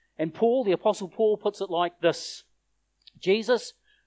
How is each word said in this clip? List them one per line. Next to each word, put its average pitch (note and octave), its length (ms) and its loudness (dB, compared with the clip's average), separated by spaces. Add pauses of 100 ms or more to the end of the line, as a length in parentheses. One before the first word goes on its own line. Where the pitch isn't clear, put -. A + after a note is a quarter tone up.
(180)
And D#3+ 160 -4
Paul, A#3+ 300 2
the G3+ 80 0
Apostle G3 380 0
Paul, G#3+ 260 0
puts G3+ 240 -4
it G3 100 -8
like F3 300 -2
this. - 460 -2 (720)
"Jesus, G#3+ 540 0 (340)